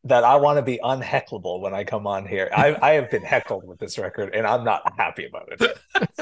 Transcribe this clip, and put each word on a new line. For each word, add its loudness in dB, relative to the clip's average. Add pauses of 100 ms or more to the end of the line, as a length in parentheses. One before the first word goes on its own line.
that 6
I 8
wanna 4
be -2
unheckleable -4
when -4
I -4
come -6
on -4
here. -2
I, 4
I 6
have 0
been -2
heckled -2
with -20
this -10
record, -6
and 0
I'm 0
not 0
happy -4
about -14
it. 0 (440)